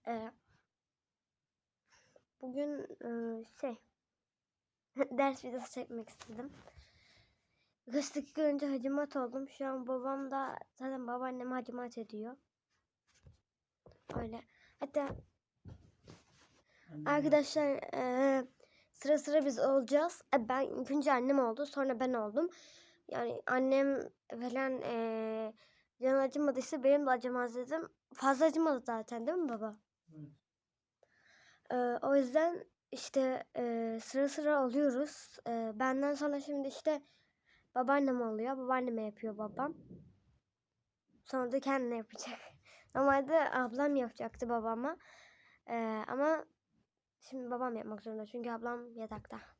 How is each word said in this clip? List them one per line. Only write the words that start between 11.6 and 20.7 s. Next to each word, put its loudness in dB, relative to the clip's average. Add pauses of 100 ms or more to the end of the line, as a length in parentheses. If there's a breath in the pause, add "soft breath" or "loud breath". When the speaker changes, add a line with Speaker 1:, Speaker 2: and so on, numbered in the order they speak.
Speaker 1:
ediyor. -10 (1800)
Öyle. -6 (400 soft breath)
Hatta -2 (1800 soft breath)
Speaker 2:
Anne. -4
Speaker 1:
arkadaşlar, 4
e, 2 (460 soft breath)
sıra 2
sıra 4
biz 0
olacağız. 2 (120)
E, 2
ben 2
ilk -4